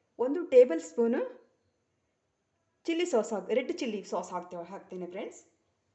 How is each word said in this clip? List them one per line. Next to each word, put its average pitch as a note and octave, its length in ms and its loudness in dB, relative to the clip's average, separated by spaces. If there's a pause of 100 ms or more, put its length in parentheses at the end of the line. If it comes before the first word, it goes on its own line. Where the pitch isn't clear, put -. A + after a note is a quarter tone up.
(200)
ಒಂದು C#4+ 260 0
ಟೇಬಲ್ C4 360 8
ಸ್ಪೂನು C4 680 -2 (1300)
ಚಿಲ್ಲಿ E4+ 200 0
ಸಾಸ್ A3 280 0
ಹಾಕ್-, F#3+ 200 -4
ರೆಡ್ A#3+ 240 -2
ಚಿಲ್ಲಿ G#3 260 -6
ಸಾಸ್ - 280 -6
ಹಾಕ್ತೇವೆ, F3+ 320 -8
ಹಾಕ್ತೇನೆ F#3 420 -12
ಫ್ರೆಂಡ್ಸ್. F#3 380 -12 (520)